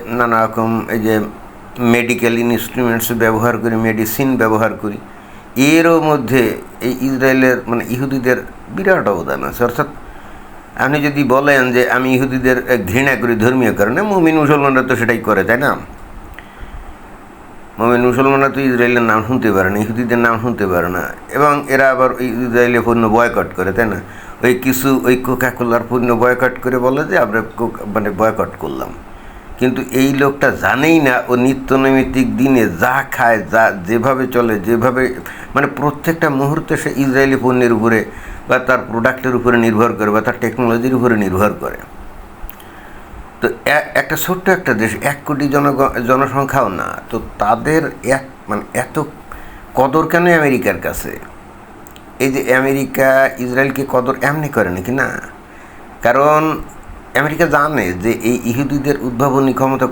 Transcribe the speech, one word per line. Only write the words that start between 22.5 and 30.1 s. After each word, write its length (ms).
পণ্য 220
বয়কট 380
করে, 180
তাই 120
না? 160
ওই 120
কিছু 480
ওই 140
কোকাকোলার 720
পণ্য 240
বয়কট 480
করে 160
বলে 260
যে 160
আমরা 240
কোক-, 360
মানে 160
বয়কট 400
করলাম, 300
কিন্তু 220
এই 220